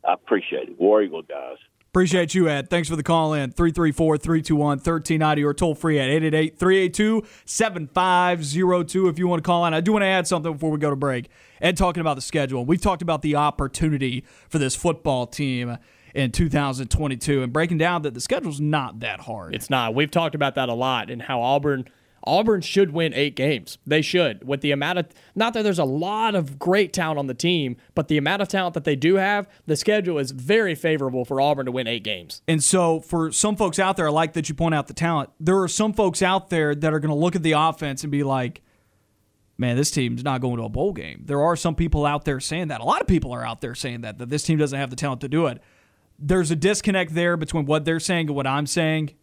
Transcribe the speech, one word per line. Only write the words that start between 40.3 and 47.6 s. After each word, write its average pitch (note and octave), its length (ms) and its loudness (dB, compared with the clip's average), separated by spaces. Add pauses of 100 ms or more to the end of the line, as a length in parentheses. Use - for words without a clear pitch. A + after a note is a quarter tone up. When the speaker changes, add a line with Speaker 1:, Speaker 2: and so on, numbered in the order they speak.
Speaker 2:
going B2 160 -2
to A#2 60 -6
a A2 60 -8
bowl D3 240 -2
game." D#2+ 320 -12
There C#3+ 180 0
are E3+ 120 2
some D#3+ 200 -2
people D3 320 2
out D3 180 -2
there C#3 140 -2
saying D#3+ 300 -6
that. A#2 120 -8
A A#2 40 -8
lot D#4+ 160 2
of - 60 -10
people D3+ 260 2
are A#2+ 120 -8
out A#2 160 -8
there A#2+ 140 -8
saying A#2+ 260 -8
that, A2 160 -12
that A#2+ 120 -12
this D3 120 -2
team D#3+ 160 2
doesn't C#3 220 0
have C3+ 100 -4
the B2+ 60 -10
talent C3+ 260 -6
to C#3 80 -8
do D#3+ 160 2
it. B2 160 -4 (580)
There's E3 300 2
a E3 60 2
disconnect F#3 580 0
there F3 240 0
between D#3 300 -2